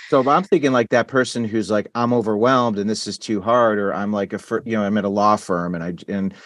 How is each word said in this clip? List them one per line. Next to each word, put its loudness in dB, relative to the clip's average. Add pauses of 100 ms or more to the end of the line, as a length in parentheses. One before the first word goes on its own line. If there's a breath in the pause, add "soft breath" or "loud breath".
(100)
So 4
if 0
I'm 4
thinking, 0
like, 2
that 2
person -2
who's -2
like, 0
"I'm 0
overwhelmed 2
and -2
this -6
is -8
too -4
hard," 2
or -2
I'm -4
like -2
a -4
fir-, -4
you -6
know, 0
I'm 0
at 0
a -2
law 4
firm -4
and -6
I, -6 (120)
and, -4 (120 loud breath)